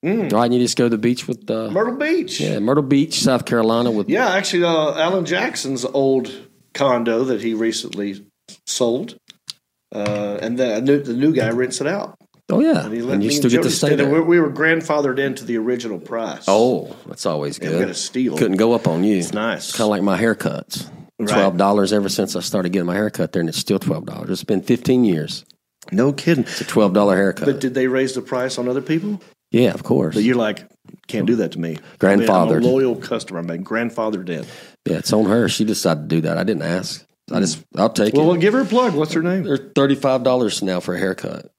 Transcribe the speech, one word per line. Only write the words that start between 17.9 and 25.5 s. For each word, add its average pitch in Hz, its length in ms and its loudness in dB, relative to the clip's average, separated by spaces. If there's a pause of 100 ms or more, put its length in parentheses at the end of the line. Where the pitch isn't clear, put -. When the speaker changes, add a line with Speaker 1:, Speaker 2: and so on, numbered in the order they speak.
Speaker 1:
a - 20 -10
steal. 127 440 -2
Speaker 2:
Couldn't 95 200 2
go 113 160 4
up 113 160 2
on 85 160 2
you. 107 120 4
Speaker 1:
It's 85 140 -2
nice. 104 400 -4
Speaker 2:
Kinda 113 160 0
like 104 160 0
my 95 180 2
haircuts. - 680 -4 (300)
Speaker 1:
Right. 104 100 -4
Speaker 2:
Twelve 98 260 2
dollars 98 380 2
ever 101 160 0
since 95 260 -2
I 90 60 -4
started 90 320 -2
getting 87 140 0
my 90 80 -2
haircut 101 360 -2
there, 90 80 -2
and 82 80 0
it's - 120 -6
still 98 200 -2
twelve - 260 -4
dollars. 80 260 -10
It's 92 120 -6
been 95 200 0
fifteen 123 420 2
years. 82 400 -2 (460)